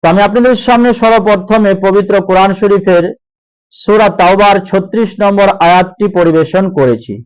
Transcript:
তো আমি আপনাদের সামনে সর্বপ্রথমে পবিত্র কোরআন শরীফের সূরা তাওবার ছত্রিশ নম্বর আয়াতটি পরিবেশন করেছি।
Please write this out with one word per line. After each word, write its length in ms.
তো 80
আমি 120
আপনাদের 340
সামনে 380
সর্বপ্রথমে 800
পবিত্র 520
কোরআন 280
শরীফের 600
সূরা 380
তাওবার 560
ছত্রিশ 560
নম্বর 280
আয়াতটি 720
পরিবেশন 540
করেছি। 520